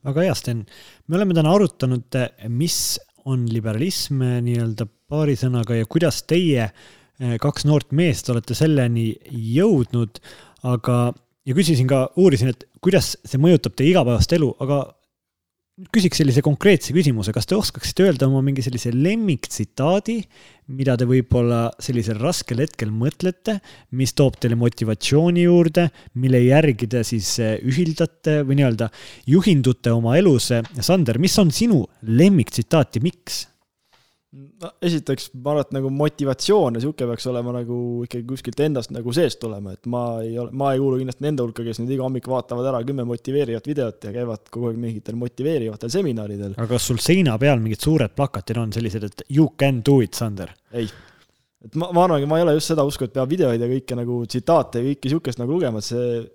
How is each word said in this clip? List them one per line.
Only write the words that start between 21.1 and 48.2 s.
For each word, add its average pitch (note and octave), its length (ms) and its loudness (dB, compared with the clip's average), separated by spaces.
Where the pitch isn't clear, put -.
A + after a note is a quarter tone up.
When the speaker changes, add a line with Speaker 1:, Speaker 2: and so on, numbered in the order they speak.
Speaker 1:
sellisel A2+ 400 -2
raskel C3 400 -2
hetkel G#2+ 320 -6
mõtlete, F3+ 640 -2
mis B2+ 240 -2
toob C3+ 240 2
teile A#2 160 0
motivatsiooni C3+ 880 2
juurde, F3 460 4
mille B2+ 300 4
järgi C3 420 4
te A#2 160 -2
siis, A2 360 -4
eh, A2 200 -2
ühildate D#3 760 -2
või C#3 140 2
nii-öelda A2+ 260 0
juhindute C3+ 640 4
oma A#2 240 2
elus? D#3+ 320 4
Sander, C#3 400 2
mis F3+ 200 2
on E3+ 120 6
sinu G3+ 320 2
lemmiktsitaat C#3 880 4
ja A2+ 80 -2
miks? - 400 -6
Speaker 2:
No, C#3 320 -20
esiteks, D#3 460 -2
ma C#3+ 140 -2
arvan, D3 100 2
et - 140 -8
nagu C3+ 180 -2
motivatsioon D3 800 0
ja A2+ 80 -4
sihuke C3+ 240 -4
peaks A#2 240 -6
olema B2 240 -4
nagu A#2+ 200 -6
ikkagi A#2+ 240 -10
kuskilt C3 380 -8
endast C3+ 260 -2
nagu A#2+ 240 -8
seest D#3+ 240 0
tulema, G2+ 380 -10
et - 100 -20
ma A#2+ 140 -4
ei A2+ 160 -6
ole, A#2+ 100 -10
ma C3+ 220 0
ei C3 80 0
kuulu C3 180 0
kindlasti C3 240 -8
nende C#3+ 220 -2
hulka, A#2 180 -8
kes A#2 160 -8
nüüd B2 160 -4
iga C3 80 -4
hommik C3 240 -6
vaatavad B2+ 400 -4
ära B2+ 160 -2
kümme C3 240 -6
motiveerivat A#2+ 640 -4
videot B2 400 -6
ja - 20 -10
käivad A#2 400 -8
kogu A#2+ 220 -6
aeg A#2 80 -8
mingitel A2 400 -8
motiveerivatel A#2+ 720 -4
seminaridel. G#2 640 -4
Speaker 1:
Aga A2+ 160 -4
kas - 180 -2
sul A#2 80 -2
seina D#3+ 400 2
peal C3+ 240 2
mingid A2 220 -2
suured D3+ 320 2
plakatid A#2 420 -4